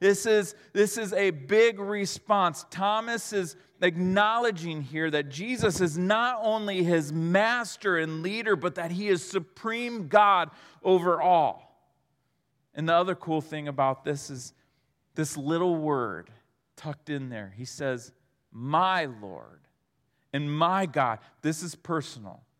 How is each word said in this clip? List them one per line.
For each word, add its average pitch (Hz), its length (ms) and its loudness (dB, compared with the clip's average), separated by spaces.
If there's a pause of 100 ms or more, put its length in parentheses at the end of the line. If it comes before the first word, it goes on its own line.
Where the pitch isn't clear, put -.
This 196 260 2
is, 214 280 2 (180)
this 208 260 2
is 214 140 -4
a 196 180 2
big 202 480 4
response. 202 920 -2
Thomas 220 640 -4
is 190 240 -4 (240)
acknowledging 180 1000 0
here 156 280 -4
that 147 180 -2
Jesus 202 520 -2
is 165 180 0
not 226 440 2
only 214 400 0
his 165 300 2
master 196 880 0
and 160 240 -2
leader, 208 340 0
but 170 200 -2
that 170 140 -6
he 190 180 -4
is 185 200 2
supreme 220 800 -6
God 196 420 6 (320)
over 180 380 4
all. 160 480 2 (1040)
And 156 140 -4
the 165 60 2
other 175 200 4
cool 160 260 -2
thing 151 280 -8
about 135 360 0
this 143 260 -6
is 127 240 -14 (600)
this 156 220 -4
little 165 400 0
word 123 540 -2 (460)
tucked 147 340 -12
in 135 180 -6
there. 107 280 -12
He 120 80 -12
says, 127 480 -8 (380)
My 160 560 0
Lord 95 540 -14 (720)
and 147 180 -4
my 170 360 2
God. 131 320 0 (240)
This 156 200 -2
is 175 120 -10
personal 135 680 -8 (180)